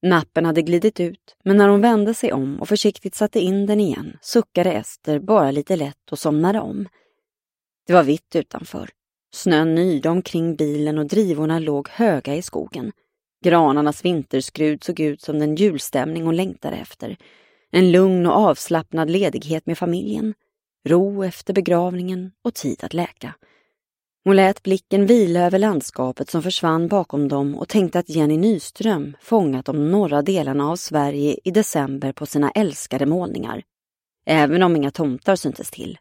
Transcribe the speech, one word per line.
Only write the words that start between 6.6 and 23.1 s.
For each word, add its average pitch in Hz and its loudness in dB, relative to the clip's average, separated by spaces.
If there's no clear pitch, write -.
om. 202 -8
Det 170 0
var 175 8
vitt 147 -2
utanför. - -8
Snön 160 2
nyrde 165 0
omkring 165 -2
bilen 151 -2
och 151 -2
drivorna 160 0
låg 147 -4
höga 160 -2
i 170 -6
skogen. - -10
Granarnas 151 2
vinterskrud 151 -2
såg 165 -6
ut 151 -4
som 151 -4
den 151 0
julstämning 160 -2
hon 165 0
längtade - -6
efter. - -14
En 185 4
lugn 185 4
och - 2
avslappnad 160 0
ledighet 160 -2
med 165 -4
familjen. 208 -4
Ro 196 2
efter 185 -6
begravningen 180 -2
och 240 -4
tid - -8
att - -12
läka. - -8